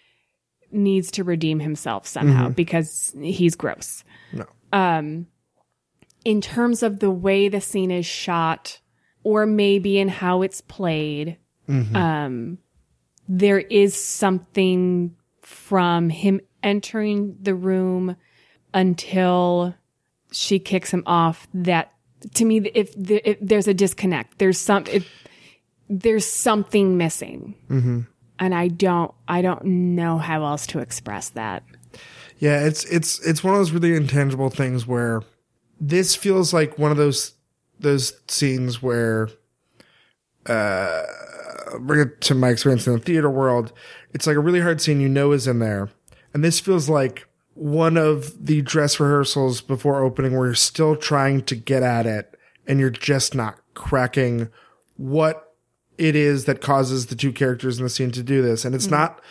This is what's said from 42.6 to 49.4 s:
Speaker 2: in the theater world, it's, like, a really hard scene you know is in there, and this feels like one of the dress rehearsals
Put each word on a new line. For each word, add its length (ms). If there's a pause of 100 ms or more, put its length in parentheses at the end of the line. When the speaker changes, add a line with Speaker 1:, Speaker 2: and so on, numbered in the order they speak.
Speaker 2:
in 80
the 40
theater 320
world, 420 (400)
it's, 140
like, 100
a 40
really 200
hard 200
scene 200
you 80
know 240
is 140
in 140
there, 280 (440)
and 120
this 160
feels 280
like 380 (280)
one 420
of 500
the 160
dress 380
rehearsals 600